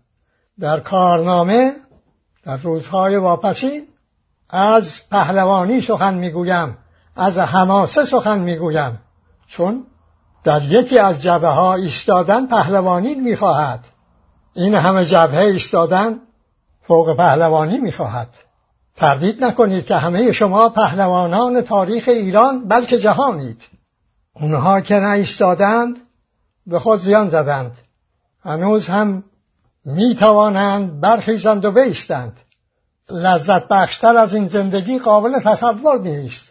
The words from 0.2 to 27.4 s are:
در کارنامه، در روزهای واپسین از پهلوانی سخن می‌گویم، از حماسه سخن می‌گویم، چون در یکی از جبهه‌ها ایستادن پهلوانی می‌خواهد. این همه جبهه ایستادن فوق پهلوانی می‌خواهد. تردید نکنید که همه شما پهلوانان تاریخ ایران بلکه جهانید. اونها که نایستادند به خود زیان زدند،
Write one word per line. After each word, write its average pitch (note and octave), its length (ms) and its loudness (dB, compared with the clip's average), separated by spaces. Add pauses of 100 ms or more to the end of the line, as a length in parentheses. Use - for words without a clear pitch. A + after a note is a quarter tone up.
در D#3 200 -2
کارنامه، F3+ 920 2 (680)
در C3+ 140 -8
روزهای F3 600 -2
واپسین G3+ 680 -2 (640)
از G3+ 500 2 (100)
پهلوانی F#3+ 720 0
سخن G3 340 -2
می‌گویم، F3 640 -4 (380)
از F#3 220 0
حماسه F#3 680 2
سخن G#3+ 340 0
می‌گویم، D#3+ 640 -4 (460)
چون G#3 400 -6 (580)
در D3 180 2
یکی A#3+ 360 2
از F#3 240 2
جبهه‌ها E3+ 520 2
ایستادن F#3+ 720 0
پهلوانی F#3+ 680 0
می‌خواهد. E3 720 -2 (680)
این F#3+ 200 0
همه F#3 300 2
جبهه E3 360 2
ایستادن F#3+ 800 0 (640)
فوق D#3+ 340 2
پهلوانی D#3+ 640 2
می‌خواهد. B2 580 -8 (600)
تردید E3+ 480 0
نکنید G3+ 420 0
که G3 100 -2
همه F3 360 0
شما G#3+ 360 2
پهلوانان G3 920 0
تاریخ A3 480 -2
ایران A#3 600 0
بلکه A#3+ 300 2
جهانید. F#3+ 640 -2 (720)
اونها D3+ 480 0
که G3 140 -2
نایستادند G3+ 1040 0 (680)
به E3+ 120 -4
خود A3 220 0
زیان G3+ 280 2
زدند، C#3 500 -2 (640)